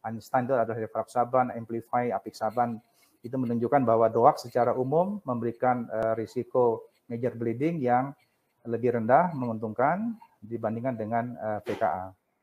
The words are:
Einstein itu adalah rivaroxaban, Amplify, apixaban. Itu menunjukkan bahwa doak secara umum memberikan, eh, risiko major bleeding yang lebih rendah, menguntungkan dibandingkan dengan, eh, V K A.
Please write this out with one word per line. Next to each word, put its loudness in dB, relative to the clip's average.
Einstein -2
itu 2
adalah 0
rivaroxaban, 0
Amplify, -4
apixaban. -2
Itu -8
menunjukkan 2
bahwa 6
doak 4
secara 0
umum 0
memberikan, -2
eh, 0
risiko 0
major -4
bleeding -2
yang 2
lebih 0
rendah, 4
menguntungkan -2
dibandingkan -4
dengan, -4
eh, -6
V -4
K -2
A. -4